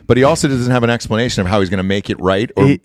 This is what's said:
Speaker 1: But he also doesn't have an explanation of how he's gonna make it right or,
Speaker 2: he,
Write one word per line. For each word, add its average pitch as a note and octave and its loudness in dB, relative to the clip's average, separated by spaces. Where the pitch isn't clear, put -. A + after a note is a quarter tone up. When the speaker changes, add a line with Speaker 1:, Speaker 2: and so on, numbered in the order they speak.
Speaker 1:
But A#2+ 2
he B2+ 4
also D#3 2
doesn't B2 -2
have B2 2
an A#2 2
explanation A#2 -2
of F2+ -2
how G#2 0
he's F#2+ 0
gonna F#2 -2
make G2 -2
it G#2 -6
right F#2+ 0
or, G2 4
Speaker 2:
he, C#3 2